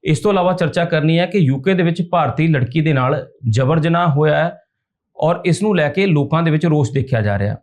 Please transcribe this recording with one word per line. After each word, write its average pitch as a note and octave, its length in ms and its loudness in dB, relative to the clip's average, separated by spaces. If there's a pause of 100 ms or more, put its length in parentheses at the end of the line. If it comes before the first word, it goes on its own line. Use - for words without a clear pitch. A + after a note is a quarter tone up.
ਇਸ D3+ 160 0
ਤੋਂ G#3 120 0
ਇਲਾਵਾ F#3 200 2
ਚਰਚਾ F3 320 -2
ਕਰਨੀ D#3+ 340 0
ਹੈ F3+ 80 2
ਕਿ G#3 120 -2
ਯੂ C#3 220 2
ਕੇ F#3+ 140 0
ਦੇ F#3 80 0
ਵਿੱਚ E3+ 280 0
ਭਾਰਤੀ D#3 380 0
ਲੜਕੀ D3+ 320 0
ਦੇ D3+ 120 0
ਨਾਲ C3+ 240 0 (320)
ਜਬਰ C3 300 2
ਜਨਾਹ E3+ 300 0
ਹੋਇਆ D3+ 360 2
ਹੈ E3+ 80 -4 (680)
ਔਰ E3 260 0
ਇਸ F3 180 0
ਨੂੰ G#3+ 140 0
ਲੈ D3+ 120 0
ਕੇ F#3+ 180 0
ਲੋਕਾਂ D#3 360 0
ਦੇ E3 80 0
ਵਿੱਚ D#3 160 0
ਰੋਸ D3 260 0
ਦੇਖਿਆ B2 280 -2
ਜਾ G2+ 180 0
ਰਿਹਾ। G2+ 240 -2